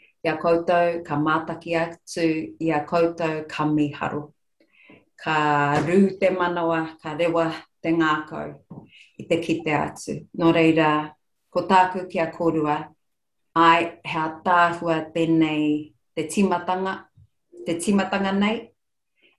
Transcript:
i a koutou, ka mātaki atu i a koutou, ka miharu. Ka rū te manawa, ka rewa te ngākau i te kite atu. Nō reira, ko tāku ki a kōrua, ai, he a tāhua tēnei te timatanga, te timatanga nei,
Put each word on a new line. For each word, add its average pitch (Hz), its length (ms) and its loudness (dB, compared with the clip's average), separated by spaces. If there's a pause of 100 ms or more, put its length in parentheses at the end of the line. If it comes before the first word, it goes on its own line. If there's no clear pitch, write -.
(240)
i 160 60 0
a 156 60 -2
koutou, 170 680 2
ka 147 120 -6
mātaki 165 640 -2
atu 170 480 -4 (300)
i 160 180 -2
a 151 80 0
koutou, 165 640 -2
ka 151 200 -4
miharu. 147 580 -2 (880)
Ka 156 220 -4 (400)
rū 175 420 2
te 185 160 2
manawa, 175 480 0 (140)
ka 156 200 -10
rewa 165 320 0 (280)
te 165 180 -2
ngākau 156 880 -4 (320)
i - 100 -18
te 165 160 0
kite 156 320 -4
atu. 151 440 -4 (160)
Nō 165 200 4
reira, 160 380 4 (640)
ko 180 80 0
tāku 185 440 2
ki 185 120 -4
a 160 80 0
kōrua, 156 500 -2 (800)
ai, 170 440 4
he 156 200 -8
a 160 100 -4 (100)
tāhua 170 640 2
tēnei 156 880 0 (140)
te 156 200 -6
timatanga, 185 720 -2 (560)
te 165 240 -6
timatanga 196 560 0
nei, 208 260 0 (800)